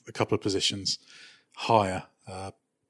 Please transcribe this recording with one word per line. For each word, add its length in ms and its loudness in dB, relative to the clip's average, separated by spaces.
a 40 -16
couple 240 0
of 60 0
positions 560 0
higher. 480 2
Uh, 240 -12